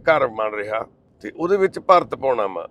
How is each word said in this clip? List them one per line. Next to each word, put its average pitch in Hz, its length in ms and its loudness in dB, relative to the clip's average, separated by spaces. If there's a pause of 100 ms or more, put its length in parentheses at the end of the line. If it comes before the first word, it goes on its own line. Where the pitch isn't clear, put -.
ਘਰ 151 220 2
ਬਣ 107 280 -4
ਰਿਹਾ 107 300 -4 (380)
ਤੇ 107 80 -10
ਉਹਦੇ 175 260 -2
ਵਿੱਚ 190 220 0
ਭਰਤ 160 360 4
ਪਾਉਣਾ 120 340 0
ਵਾ। 85 220 -8